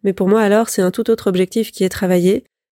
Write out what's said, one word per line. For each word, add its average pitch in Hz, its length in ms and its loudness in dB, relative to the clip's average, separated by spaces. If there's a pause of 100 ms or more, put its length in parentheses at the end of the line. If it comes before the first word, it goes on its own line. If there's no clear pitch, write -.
mais 196 100 0
pour 185 140 -2
moi 214 140 4
alors 214 280 2
c'est - 140 -2
un 180 80 0
tout - 180 -4
autre 226 160 0
objectif 185 460 -2
qui - 140 -2
est 185 40 0
travaillé, 185 540 0 (320)